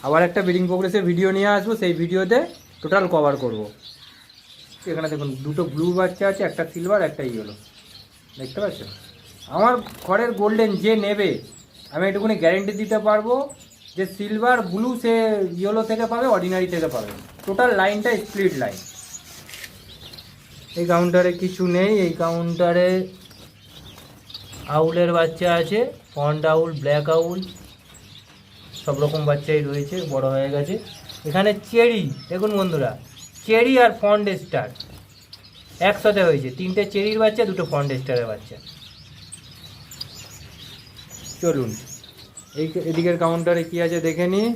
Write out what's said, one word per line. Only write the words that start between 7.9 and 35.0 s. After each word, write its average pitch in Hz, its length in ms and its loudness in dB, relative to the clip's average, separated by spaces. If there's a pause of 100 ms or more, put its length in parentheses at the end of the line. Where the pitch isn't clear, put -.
দেখতে 135 240 -10
পাচ্ছেন? 135 260 -6 (680)
আমার 226 180 4 (340)
ঘরের 233 320 2
গোল্ডেন 214 320 2 (120)
যে 220 100 4 (120)
নেবে, 202 240 0 (640)
আমি 160 160 -2
এটুকুনি 202 340 0
গ্যারেন্টি 196 380 2
দিতে 214 160 0 (100)
পারবো 214 280 2 (640)
যে 185 60 -2 (120)
সিলভার 214 440 2 (120)
ব্লু 220 180 0 (140)
সে 226 100 2 (460)
ইয়েলো 208 300 0
থেকে 220 220 0
পাবে, 240 240 0
অর্ডিনারি 185 400 0
থেকে 160 200 -2
পাবে। 107 160 -6 (340)
টোটাল 233 240 2 (100)
লাইনটা 208 300 0 (120)
স্প্লিট 196 400 0
লাইন। 101 160 -4 (2000)
এই 170 120 -2
কাউন্টারে 175 400 4 (100)
কিছু 185 220 -2 (140)
নেই, 196 160 2 (120)
এই 170 60 0 (100)
কাউন্টারে 170 680 2 (1900)
আউলের 165 400 4
বাচ্চা 165 320 2 (100)
আছে, 170 200 0 (340)
ফন্ট 151 300 0 (100)
আউল, 165 160 4 (120)
ব্ল্যাক 147 340 2
আউল, 170 240 0 (1400)
সব 143 200 -2
রকম 151 260 -2
বাচ্চাই 147 400 0
রয়েছে, 143 260 -4 (180)
বড় 135 120 -2 (100)
হয়ে 135 200 0
গেছে। 143 200 -2 (540)
এখানে 190 200 2 (200)
চেরি, 233 340 4 (280)
দেখুন 190 280 -2
বন্ধুরা, 156 320 0 (540)
চেরি 233 280 4 (100)
আর 233 80 8 (100)
ফন্ট 208 240 4 (160)
স্টার 117 260 -4 (1200)